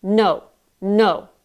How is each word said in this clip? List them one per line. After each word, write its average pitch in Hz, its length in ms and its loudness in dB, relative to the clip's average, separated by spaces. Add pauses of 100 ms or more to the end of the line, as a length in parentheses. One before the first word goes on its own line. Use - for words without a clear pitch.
no, 190 420 0 (380)
no. 196 480 0 (160)